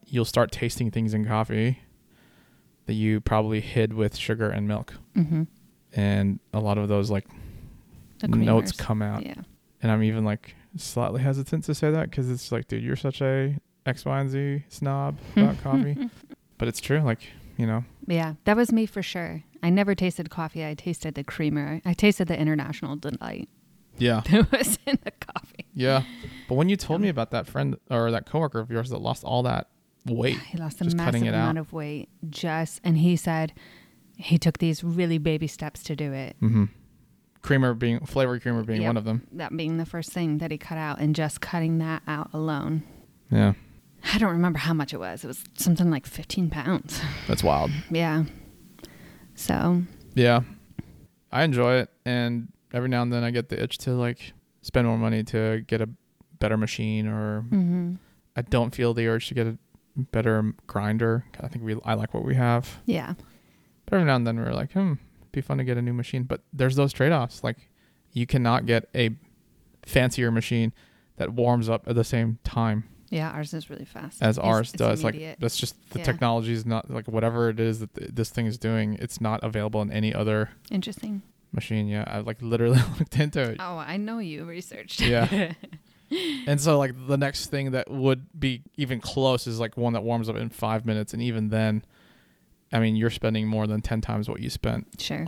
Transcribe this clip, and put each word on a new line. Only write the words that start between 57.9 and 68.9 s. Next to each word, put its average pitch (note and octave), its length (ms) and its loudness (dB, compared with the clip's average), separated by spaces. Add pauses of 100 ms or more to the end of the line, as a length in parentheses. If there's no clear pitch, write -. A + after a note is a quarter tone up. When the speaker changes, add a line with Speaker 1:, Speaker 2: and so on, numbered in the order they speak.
Speaker 1:
I B2+ 60 0
don't A#2+ 320 2
feel A#2+ 200 2
the A#2 140 0
urge A2+ 200 0
to C3 60 -8
get A#2 120 2
a A2+ 120 -4 (380)
better A2 580 2 (120)
grinder. A2+ 580 0 (160)
I - 80 -8
think A#2 160 -8
we, A2 200 -2
I A2 100 0
like A2 200 -2
what A2 100 -4
we C3 120 0
have. A#2+ 500 2
Speaker 2:
Yeah. E3+ 280 -2 (720)
Speaker 1:
But G3+ 100 0
every F3 100 4
now C#3 100 6
and A#2+ 100 2
then A#2 120 0
we're A#2 140 -2
like, A2+ 200 -2
"Hmm, F#3 200 2 (280)
it'd - 120 -20
be - 80 -4
fun C#3 180 -2
to C3 60 0
get B2 120 0
a A#2+ 60 0
new A#2+ 100 0
machine." B2 300 -2
But B2+ 200 -4 (100)
there's C3 240 2
those C#3+ 160 4
trade-offs. C#3+ 500 2
Like, - 260 -4 (440)
you A#2+ 140 0
cannot B2 400 2
get A#2 280 2